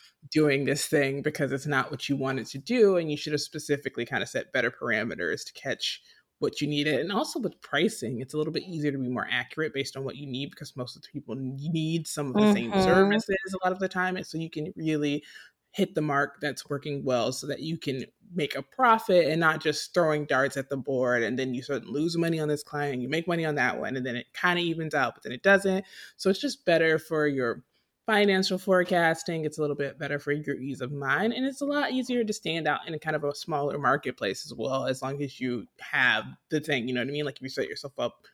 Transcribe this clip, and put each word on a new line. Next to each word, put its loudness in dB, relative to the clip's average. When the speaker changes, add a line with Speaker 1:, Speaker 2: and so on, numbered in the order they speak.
Speaker 1:
doing 4
this 0
thing 2
because -2
it's -4
not 0
what -8
you 4
wanted -2
to -10
do, 6
and 0
you -2
should -6
have 0
specifically -4
kinda -2
set -6
better 0
parameters -2
to -16
catch -6
what -2
you 0
needed. 2
And -2
also -2
with -4
pricing, -2
it's -10
a -2
little -2
bit -4
easier -2
to -2
be -2
more -2
accurate -4
based -6
on -6
what -6
you -10
need, -6
because -16
most -10
of -20
the -20
people -10
n-, -6
need -2
some -6
of -6
the 6
same -2
Speaker 2:
Mm-hmm. 4
Speaker 1:
services 4
a -4
lot 4
of -6
the -2
time, -2
and -8
so -8
you -4
can -6
really 0
hit 0
the 2
mark 0
that's -6
working -4
well 2
so -6
that -4
you -4
can -4
make -2
a -6
profit 6
and 2
not 4
just -2
throwing 4
darts 2
at -6
the -2
board, 2
and 0
then 0
you -4
sort -4
of -16
lose -2
money 0
on -2
this 0
client, -4
you -4
make -2
money 0
on 0
that 0
one, -4
and -4
then -4
it -8
kinda 2
evens -2
out, 2
but -20
then -8
it -10
doesn't. 4
So 0
it's 2
just -4
better 4
for 0
your -2
financial 4
forecasting, 2
it's -4
a -2
little 0
bit -4
better -2
for -2
your -2
ease -8
of -6
mind, 0
and -2
it's -4
a -2
lot 0
easier 0
to -2
stand -4
out 0
in -6
kind -2
of -2
a -2
smaller -2
marketplace 0
as -14
well, -2
as -2
long -4
as -8
you -4
have 2
the 0
thing, -2
you -2
know 0
what -2
I -6
mean? -2
Like, -6
if -18
you -8
set -2
yourself -12
up -4